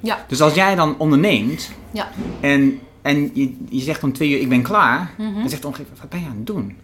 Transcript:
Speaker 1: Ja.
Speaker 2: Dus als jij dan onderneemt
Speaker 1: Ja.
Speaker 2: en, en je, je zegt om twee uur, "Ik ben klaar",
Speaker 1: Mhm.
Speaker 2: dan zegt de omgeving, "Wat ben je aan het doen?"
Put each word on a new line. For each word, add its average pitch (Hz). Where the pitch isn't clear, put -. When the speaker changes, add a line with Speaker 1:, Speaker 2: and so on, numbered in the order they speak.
Speaker 1:
Ja. 220
Speaker 2:
Dus 135
als 151
jij 190
dan 156
onderneemt 151
Speaker 1:
Ja. -
Speaker 2:
en, 139
en 143
je, 131
je 131
zegt 151
om 135
twee 147
uur, 139
"Ik 135
ben 127
klaar", 170
Speaker 1:
Mhm. 214
Speaker 2:
dan 254
zegt 156
de 147
omgeving, -
"Wat 139
ben 175
je 165
aan 123
het 113
doen?" 123